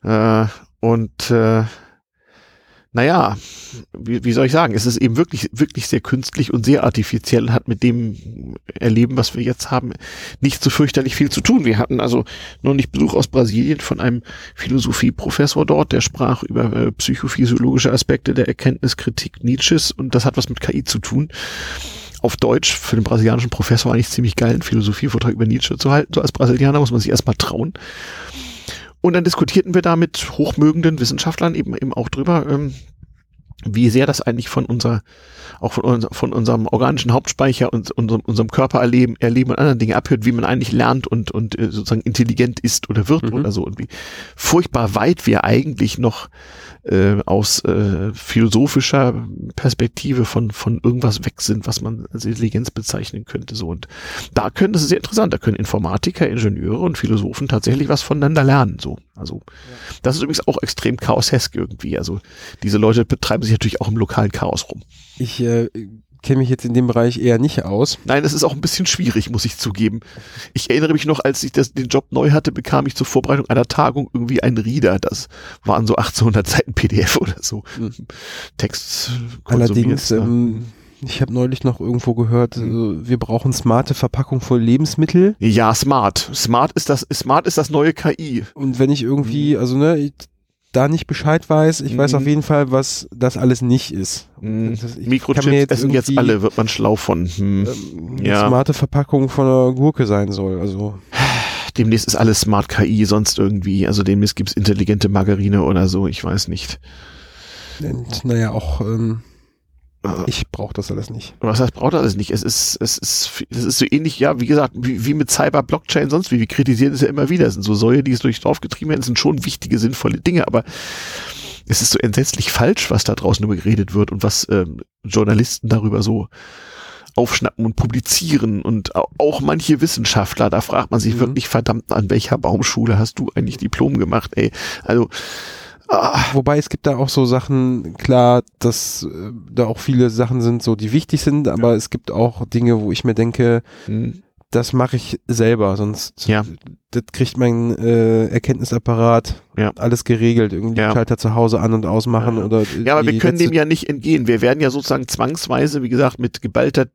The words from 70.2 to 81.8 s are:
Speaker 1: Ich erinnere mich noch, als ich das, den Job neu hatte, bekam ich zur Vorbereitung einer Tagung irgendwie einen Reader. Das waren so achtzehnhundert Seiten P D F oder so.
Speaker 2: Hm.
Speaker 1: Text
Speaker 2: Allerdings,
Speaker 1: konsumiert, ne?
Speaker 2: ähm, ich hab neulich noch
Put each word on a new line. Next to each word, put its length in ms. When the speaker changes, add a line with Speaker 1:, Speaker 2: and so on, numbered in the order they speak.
Speaker 1:
Ich 160
erinnere 240
mich 140
noch, 180
als 180
ich 100
das, 200
den 140
Job 240
neu 220
hatte, 200
bekam 340
ich 80
zur 120
Vorbereitung 420
einer 160
Tagung 480
irgendwie 300
einen 160
Reader. 400
Das 300
waren 220
so 100
achtzehnhundert 500
Seiten 280
P 140
D 120
F 160
oder 240
so. 240
Speaker 2:
Hm. 160
Speaker 1:
Text 540
Speaker 2:
Allerdings, 640
Speaker 1:
konsumiert, 20
ne? 80
Speaker 2:
ähm, 460
ich 200
hab 80
neulich 340
noch 160